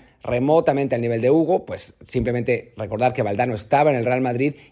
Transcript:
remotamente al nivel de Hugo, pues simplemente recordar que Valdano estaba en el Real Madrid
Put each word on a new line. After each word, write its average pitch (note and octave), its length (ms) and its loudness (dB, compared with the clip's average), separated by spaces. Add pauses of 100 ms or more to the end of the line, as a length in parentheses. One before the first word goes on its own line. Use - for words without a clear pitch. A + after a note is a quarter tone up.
(220)
remotamente C#3 760 0
al A#2 60 -2
nivel A#2 200 -2
de B2 100 4
Hugo, D#3+ 340 2
pues - 380 -12
simplemente A#2+ 720 -2
recordar A2 380 -2
que B2+ 100 -2
Valdano A2 320 -2
estaba D3 360 2
en C3 60 2
el A#2 80 -2
Real B2+ 140 0
Madrid C3 360 -2 (160)